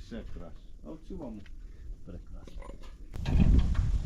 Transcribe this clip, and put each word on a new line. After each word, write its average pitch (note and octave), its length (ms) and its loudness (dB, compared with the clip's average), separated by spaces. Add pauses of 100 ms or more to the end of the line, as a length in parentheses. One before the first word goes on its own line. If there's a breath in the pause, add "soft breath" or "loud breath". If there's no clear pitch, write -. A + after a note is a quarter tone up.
ще A2+ 160 -10 (120)
краще. F2 240 -12 (280)
А - 40 -12
в - 80 -14 (100)
цілому B2 340 -10 (600 loud breath)
прекрасно. - 600 -12 (1400)